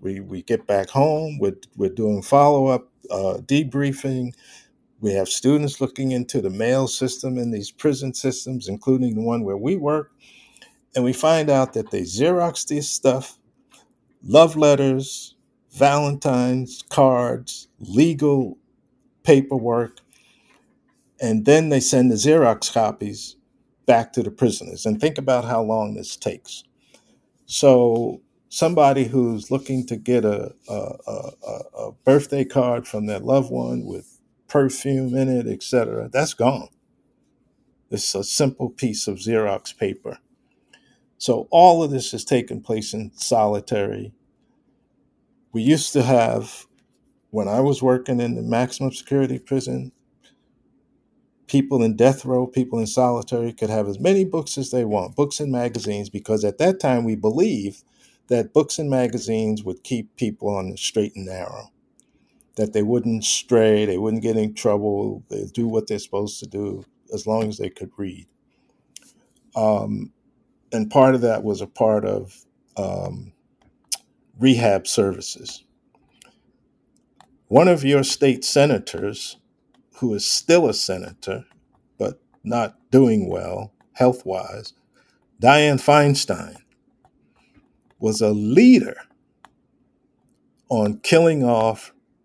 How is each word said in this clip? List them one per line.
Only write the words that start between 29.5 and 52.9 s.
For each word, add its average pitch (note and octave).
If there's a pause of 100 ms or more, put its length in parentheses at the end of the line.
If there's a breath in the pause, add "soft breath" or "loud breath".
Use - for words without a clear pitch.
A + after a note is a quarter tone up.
to A#2+
get A2+
a, G2+ (140)
a, G#2+ (340)
a, - (160)
a, - (280)
a -
birthday C#3
card B2
from G#2+
their G#2
loved B2
one B2
with - (280)
perfume C3+
in C3
it, A#2+
et A2
cetera, A2+
that's C3
gone. A#2+ (1200)
It's -
a G2
simple C3
piece -
of G2
Xerox G#2+
paper. - (1000 soft breath)
So A2+
all E3+
of D3
this C3
has A2+
taken A#2
place A2
in G#2+
solitary. G#2 (1400)
We A2+
used D3
to A#2+
have, A#2 (640)
when G#2+
I A2
was C#3
working B2+
in A#2+
the A2+
maximum B2
security C3
prison, B2+ (1600 soft breath)
people C#3
in A2
death C3
row, B2+
people B2
in A2
solitary A#2+